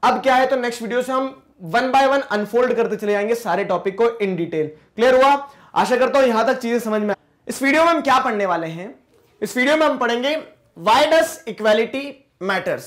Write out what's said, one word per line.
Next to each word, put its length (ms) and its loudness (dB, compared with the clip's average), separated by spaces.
अब 180 2
क्या 140 4
है, 100 4
तो 100 0
नेक्स्ट 260 -4
वीडियो 200 -4
से 100 -4
हम 320 -4
one 260 -2
by 160 4
one 140 2
unfold 540 0
करते 200 -2
चले 160 -4
जाएंगे 240 0
सारे 280 -2
टॉपिक 340 -4
को 60 2
in 280 -2
detail। 360 -4
क्लियर 200 4
हुआ? 340 4
आशा 220 0
करता 220 2
हूं 80 6
यहां 180 2
तक 140 0
चीजें 200 -2
समझ 220 -2
में 80 -2
आ-, 380 -10
इस 160 -6
वीडियो 200 4
में 80 4
हम 100 0
क्या 180 2
पढ़ने 260 -2
वाले 220 -2
हैं? 280 -12
इस 160 -6
वीडियो 200 2
में 100 4
हम 100 0
पढ़ेंगे 460 -2
why 160 2
does 320 4
equality 520 0
matters। 440 -4